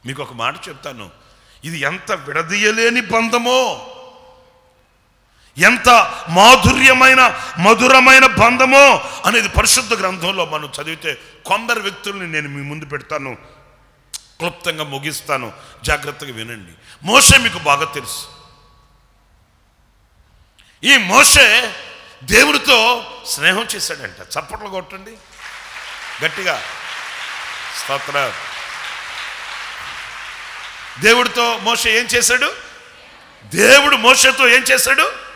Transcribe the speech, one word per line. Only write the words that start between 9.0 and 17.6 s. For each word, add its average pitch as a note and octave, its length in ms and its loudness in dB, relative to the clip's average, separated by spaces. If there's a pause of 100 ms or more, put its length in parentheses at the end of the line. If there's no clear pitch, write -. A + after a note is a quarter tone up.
అనేది G#3 240 0
పరిశుద్ధ A3+ 460 0
గ్రంథంలో F#3+ 520 -4
మనం D3+ 220 -8
చదివితే D3+ 500 -10 (280)
కొందరు A3+ 340 -2
వ్యక్తుల్ని G3 480 -10
నేను D3+ 200 -6
మీ C#3+ 140 -12
ముందు D3 240 -12
పెడతాను, C#3 520 -10 (960)
క్లుప్తంగా E3 500 -8
ముగిస్తాను, C#3 680 -8 (320)
జాగ్రత్తగా C#3+ 480 -6
వినండి. A2 400 -14 (300)
మోషే B3 360 4
మీకు F#3+ 240 -2